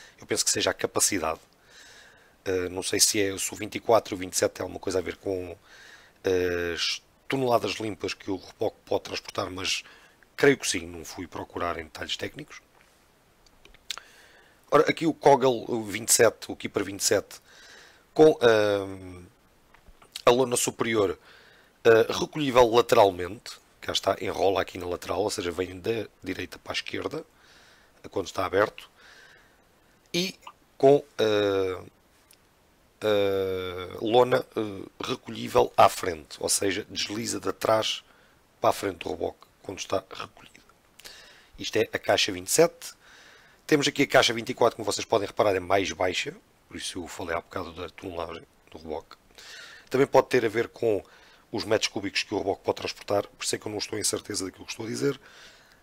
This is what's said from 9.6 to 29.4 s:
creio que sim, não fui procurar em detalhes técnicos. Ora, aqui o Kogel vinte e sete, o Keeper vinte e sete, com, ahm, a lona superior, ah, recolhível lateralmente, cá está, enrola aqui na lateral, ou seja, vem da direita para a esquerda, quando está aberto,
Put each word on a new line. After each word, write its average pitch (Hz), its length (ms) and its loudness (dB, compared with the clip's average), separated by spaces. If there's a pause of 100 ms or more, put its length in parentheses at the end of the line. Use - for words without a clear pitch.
creio 139 220 4
que - 80 -8
sim, 85 200 -4
não 85 180 -14
fui 87 240 -12
procurar 87 500 -6
em 80 60 -10
detalhes - 320 -10
técnicos. - 440 -12 (2000)
Ora, 147 180 4
aqui 156 160 -2
o 151 80 2
Kogel 120 720 4
vinte 107 240 -8
e - 40 4
sete, - 380 4
o 98 60 -8
Keeper - 260 -4
vinte 98 180 -8
e - 40 -4
sete, - 360 0 (720)
com, 156 300 8
ahm, 98 840 2 (1000)
a 127 60 6
lona 123 260 2
superior, 110 640 0 (640)
ah, 113 280 6
recolhível 131 580 4
lateralmente, 104 880 2 (220)
cá - 100 -10
está, - 300 0
enrola 92 420 0
aqui - 160 -8
na 87 80 -10
lateral, 90 340 -4
ou 104 100 0
seja, 87 200 -4
vem 92 300 -6
da 107 280 -4 (140)
direita 90 360 -8
para - 140 -12
a - 20 -6
esquerda, - 500 -8 (840)
quando 95 160 -6
está 95 200 -4
aberto, 95 420 0 (1200)